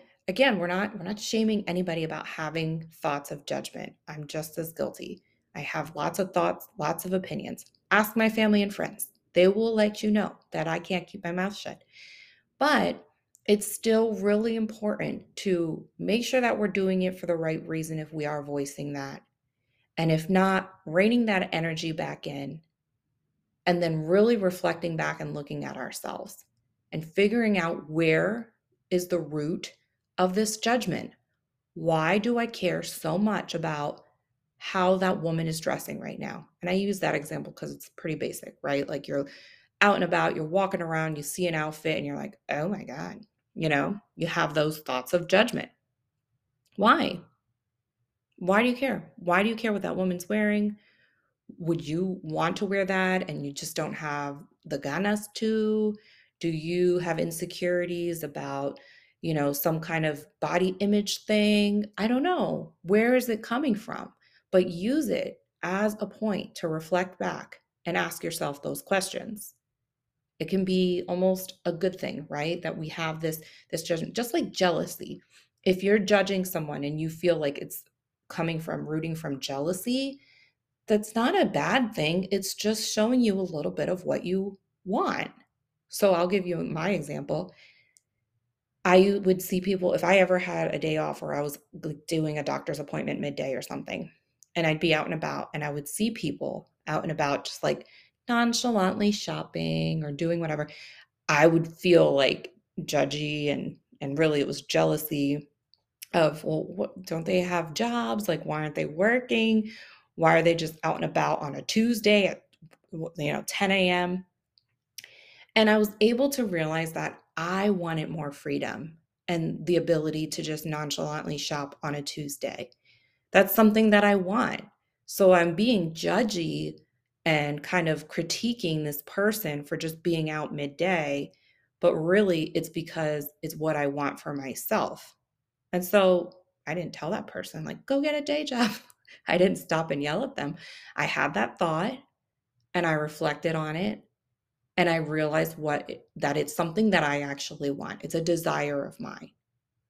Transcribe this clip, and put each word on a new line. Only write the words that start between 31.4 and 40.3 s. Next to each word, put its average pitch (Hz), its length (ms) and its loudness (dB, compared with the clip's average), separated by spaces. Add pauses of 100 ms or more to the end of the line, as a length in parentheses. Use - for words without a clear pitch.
Why 160 440 2
do 233 200 0
I 233 100 0
care 170 340 -2
so 165 360 -4
much 208 380 0
about 156 500 -4 (520)
how 185 400 2
that 185 240 0
woman 165 260 0
is 160 120 -2
dressing - 400 -4
right - 200 -10
now? - 280 -10 (140)
And 175 80 -4
I 180 40 0
use 196 280 0
that 156 140 0
example 151 360 -8
'cause 151 200 -10
it's - 180 -16
pretty - 260 -6
basic, - 460 -8
right? 143 260 -2
Like, 139 200 -8
you're 143 200 -2 (540)
out 202 140 6
and 190 100 2
about, 165 300 2